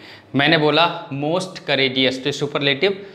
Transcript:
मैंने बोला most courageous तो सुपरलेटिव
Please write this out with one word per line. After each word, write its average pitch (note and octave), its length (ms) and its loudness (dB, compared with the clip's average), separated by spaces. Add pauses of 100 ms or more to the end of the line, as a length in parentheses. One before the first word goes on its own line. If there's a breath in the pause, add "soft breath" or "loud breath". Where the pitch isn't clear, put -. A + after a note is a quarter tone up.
(360 loud breath)
मैंने D3 220 4
बोला D#3 560 2
most D#3+ 520 -6
courageous C3 580 0
तो C#3+ 80 -2
सुपरलेटिव C#3+ 840 -2